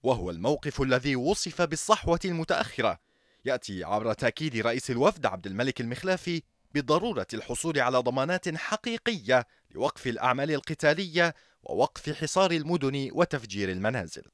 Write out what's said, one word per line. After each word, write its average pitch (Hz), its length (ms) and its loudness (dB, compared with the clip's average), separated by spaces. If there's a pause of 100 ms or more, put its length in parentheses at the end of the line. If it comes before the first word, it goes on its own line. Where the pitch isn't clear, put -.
وهو 104 280 2
الموقف 135 520 -2
الذي 131 340 2
وصف 165 460 0
بالصحوة 170 600 2
المتأخرة، 160 760 -2 (460)
يأتي 110 400 -2
عبر 107 280 0
تأكيد 135 440 -2
رئيس 117 340 0
الوفد 135 360 2
عبد 92 200 -2
الملك 120 340 -2
المخلافي 170 640 -4 (320)
بضرورة 151 600 2
الحصول 135 460 -2
على 127 180 4
ضمانات 143 580 0
حقيقية 208 920 0 (280)
لوقف - 320 -2
الأعمال 127 440 0
القتالية 160 840 2 (280)
ووقف - 480 -2
حصار 180 400 2
المدن 143 600 0
وتفجير 110 580 0
المنازل. 98 520 -4 (120)